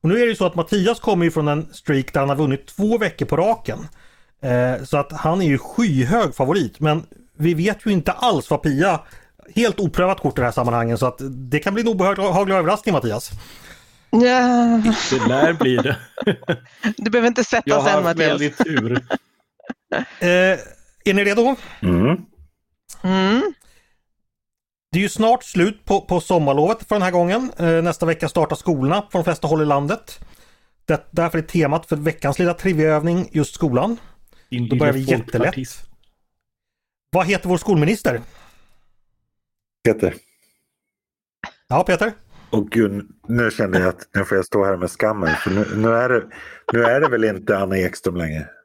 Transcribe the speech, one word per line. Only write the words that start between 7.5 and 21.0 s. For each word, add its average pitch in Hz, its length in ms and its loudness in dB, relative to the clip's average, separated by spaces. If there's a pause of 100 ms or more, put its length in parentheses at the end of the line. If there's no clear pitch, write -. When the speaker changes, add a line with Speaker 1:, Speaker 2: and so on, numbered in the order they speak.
Speaker 1:
vet 196 320 -2
ju 220 40 0
inte 175 220 0
alls 202 380 0
vad 151 120 0
Pia, 156 380 0 (560)
helt 220 240 0
oprövat 185 400 0
kort - 180 -2
i - 20 0
det 123 40 2
här 117 80 0
sammanhanget, 117 460 0
så 131 80 0
att 123 100 -2 (140)
det 131 280 -4
kan 190 160 -2
bli 226 80 -2
en 226 60 0
obehaglig 190 680 0
överraskning, 190 380 0
Mattias. 117 380 -2 (800)
Speaker 2:
Ja. 240 720 4 (280)
Speaker 3:
Det 127 180 2
lär 143 240 4
bli 135 240 2
det. 127 200 0 (1000)
Speaker 2:
Du 214 140 -4
behöver 233 180 2
inte 240 160 0
svettas - 220 -2
Speaker 3:
Jag 147 140 4
har 139 80 2
Speaker 2:
än, - 60 4
Speaker 3:
haft - 100 2
Speaker 2:
Mattias. 160 260 2
Speaker 3:
väldigt 147 280 -2
tur. 127 440 0 (1160)
Speaker 1:
Eh, 175 80 0 (760)